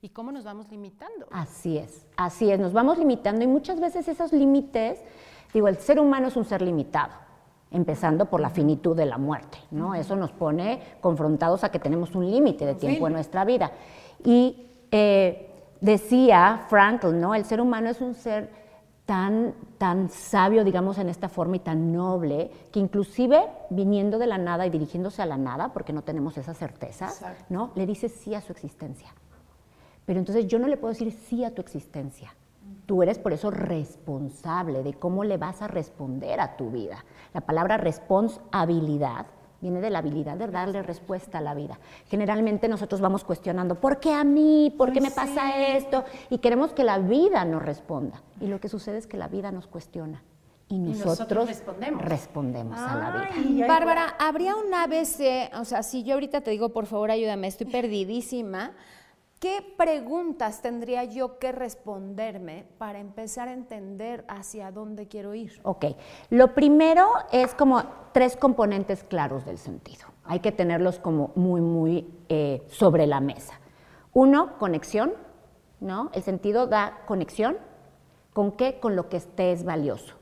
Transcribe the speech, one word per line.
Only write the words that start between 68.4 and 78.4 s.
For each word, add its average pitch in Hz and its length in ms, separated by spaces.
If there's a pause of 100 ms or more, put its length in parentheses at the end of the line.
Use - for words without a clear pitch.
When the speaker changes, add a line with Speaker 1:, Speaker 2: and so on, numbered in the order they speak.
Speaker 2:
claros 135 400
del 87 120
sentido. - 480 (200)
Hay 170 160
que 208 100
tenerlos 180 480
como 156 360
muy, 180 260
muy, 170 440 (220)
eh, 147 420
sobre 165 380
la 139 140
mesa. - 320 (600)
Uno, 277 460
conexión, 208 540 (640)
¿no? 196 340
El 190 80
sentido 208 460
da 208 300 (100)
conexión. 214 500 (760)
¿Con 202 180